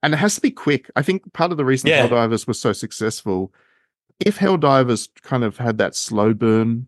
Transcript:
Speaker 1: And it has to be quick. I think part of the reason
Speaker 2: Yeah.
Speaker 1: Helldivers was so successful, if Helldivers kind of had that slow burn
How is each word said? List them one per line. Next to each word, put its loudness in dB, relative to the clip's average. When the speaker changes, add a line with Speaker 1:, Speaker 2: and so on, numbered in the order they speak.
Speaker 1:
And 0
it -2
has 2
to -10
be 0
quick. -2
I 0
think -4
part 0
of -4
the 0
reason 2
Speaker 2:
Yeah. 4
Speaker 1:
Helldivers 0
was -4
so 0
successful, -4
if 0
Helldivers 2
kind -4
of -6
had -2
that 0
slow 0
burn 0